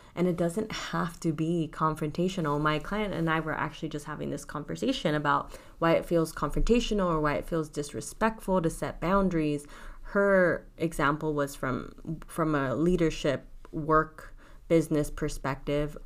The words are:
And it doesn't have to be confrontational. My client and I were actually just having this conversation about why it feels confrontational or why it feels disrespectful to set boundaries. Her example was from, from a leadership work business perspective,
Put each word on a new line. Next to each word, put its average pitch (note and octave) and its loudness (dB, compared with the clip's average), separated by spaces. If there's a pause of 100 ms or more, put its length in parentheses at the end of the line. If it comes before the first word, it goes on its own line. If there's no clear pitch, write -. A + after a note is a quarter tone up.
(160)
And F3 2
it F3 2
doesn't E3+ -2
have - -4
to E3 0
be D#3+ 0
confrontational. D#3 0
My D3+ 2
client G3+ -4
and E3 0
I D#3+ 2
were D#3 -2
actually D#3 -4
just D3+ -8
having D3+ -6
this C#3 -8
conversation E3 -2
about D3 0 (240)
why E3 4
it - 4
feels D#3+ 2
confrontational G#3 2
or E3 2
why D3+ 2
it - -2
feels D#3+ -2
disrespectful F#3 -2
to D#3+ 2
set - -4
boundaries. E3 2 (340)
Her G3 4 (120)
example D#3 0
was C#3+ -2
from, D3 -6
from D#3 0
a C3+ 0
leadership D#3 2 (260)
work D#3 0 (340)
business D#3+ 2
perspective, D3 -4